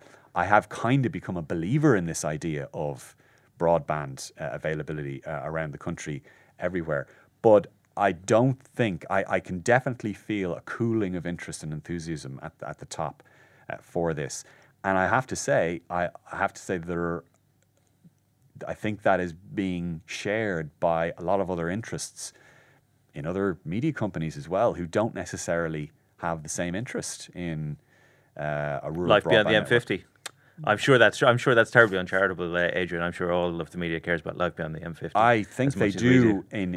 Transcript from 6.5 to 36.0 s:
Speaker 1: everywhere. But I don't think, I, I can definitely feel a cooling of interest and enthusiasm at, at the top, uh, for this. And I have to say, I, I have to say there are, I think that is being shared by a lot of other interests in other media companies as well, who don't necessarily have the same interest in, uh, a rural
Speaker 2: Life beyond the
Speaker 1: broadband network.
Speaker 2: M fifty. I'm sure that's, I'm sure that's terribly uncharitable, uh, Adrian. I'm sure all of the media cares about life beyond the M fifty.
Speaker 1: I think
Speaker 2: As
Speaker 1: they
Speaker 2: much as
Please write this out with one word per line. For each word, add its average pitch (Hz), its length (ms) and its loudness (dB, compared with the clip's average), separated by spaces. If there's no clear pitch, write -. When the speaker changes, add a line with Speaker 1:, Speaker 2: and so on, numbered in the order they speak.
Speaker 1:
everywhere. 80 480 -4
But 104 240 8
I 101 180 2
don't 113 500 2
think, 104 480 -4
I, 95 180 2
I 95 120 -2
can 92 180 -8
definitely 120 560 0
feel 95 400 -4
a - 80 -8
cooling 110 540 -2
of 82 100 -8
interest 87 360 -8
and 78 80 -8
enthusiasm 78 720 -8
at, 73 100 -12
at 76 120 -12
the - 80 -16
top, - 360 -8
uh, - 140 -8
for 85 320 -2
this. 73 280 -8
And 95 120 2
I 92 100 4
have 107 200 2
to 92 100 -6
say, 90 540 0
I, 87 180 -2
I 82 40 -10
have 98 180 -2
to - 80 -20
say 95 160 -4
there 85 220 -6
are, 85 240 -4
I 98 80 -8
think 110 280 -6
that 95 180 4
is 90 120 -4
being 90 720 -4
shared 101 640 -4
by 82 360 2
a 87 60 -14
lot 95 180 0
of 87 80 -2
other 85 220 -2
interests - 640 -8
in 73 100 -10
other 92 400 -2
media 117 280 -2
companies 80 440 -4
as 73 120 -12
well, 95 260 2
who 85 100 -6
don't 104 300 0
necessarily 85 800 -4
have 85 240 -4
the 76 60 -12
same 87 260 -4
interest - 600 -8
in, 78 420 -6
uh, 73 460 -4
a 71 80 -8
rural 87 200 0
Speaker 2:
Life 104 140 6
beyond 110 220 6
the - 40 2
Speaker 1:
broadband - 20 4
network. 107 100 6
Speaker 2:
M 101 40 -8
fifty. 117 380 0
I'm 107 120 4
sure 131 220 6
that's, 107 240 6
I'm 120 160 6
sure 127 160 2
that's 113 160 6
terribly 110 280 6
uncharitable, 90 580 0
uh, 87 160 4
Adrian. 87 320 -2
I'm 87 80 -2
sure 87 200 -2
all 87 280 0
of 80 100 -8
the 87 80 -10
media 82 220 -4
cares 85 220 -2
about 82 140 -8
life 85 200 -2
beyond 78 180 -6
the 80 80 -10
M 85 100 -10
fifty. - 240 -8
Speaker 1:
I 113 280 4
think 127 240 -2
Speaker 2:
As 139 60 0
Speaker 1:
they 107 120 2
Speaker 2:
much 95 100 0
as 92 60 -4